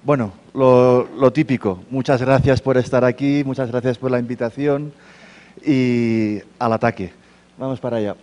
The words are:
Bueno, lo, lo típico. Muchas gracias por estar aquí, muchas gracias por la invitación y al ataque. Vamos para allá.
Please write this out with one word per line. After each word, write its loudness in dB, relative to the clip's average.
Bueno, 0
lo, 4
lo 4
típico. -2
Muchas -2
gracias 2
por 2
estar 0
aquí, 0
muchas -6
gracias -4
por -4
la 0
invitación -4
y 0
al -2
ataque. -4
Vamos -8
para -6
allá. -6